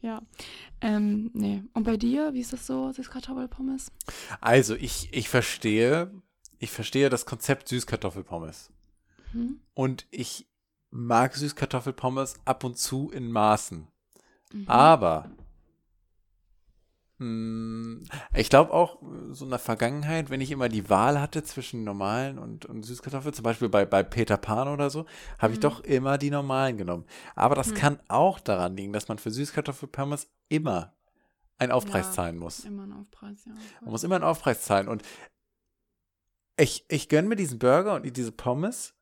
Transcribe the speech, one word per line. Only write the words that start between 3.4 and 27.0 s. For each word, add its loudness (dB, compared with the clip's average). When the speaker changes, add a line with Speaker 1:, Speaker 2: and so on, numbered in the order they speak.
Speaker 2:
Also, 6
ich, -6
ich -4
verstehe, 2
ich -8
verstehe 2
das 0
Konzept -2
Süßkartoffelpommes. -6
Speaker 1:
Mhm. -6
Speaker 2:
Und -2
ich -12
mag 2
Süßkartoffelpommes -4
ab -2
und -6
zu -4
in -6
Maßen. 2
Speaker 1:
Mhm. -12
Speaker 2:
Aber, 6
mm, -8
ich 4
glaub 8
auch, 2
so -12
in -8
der -2
Vergangenheit, -2
wenn -4
ich -4
immer -2
die -2
Wahl 6
hatte -4
zwischen -10
normalen -4
und, -14
und -12
Süßkartoffeln, -8
zum -12
Beispiel 0
bei, 6
bei 4
Peter 0
Pan -2
oder -2
so, -8
hab 4
ich -4
Speaker 1:
Mhm. -2
Speaker 2:
doch 2
immer 0
die -2
normalen -2
genommen. -4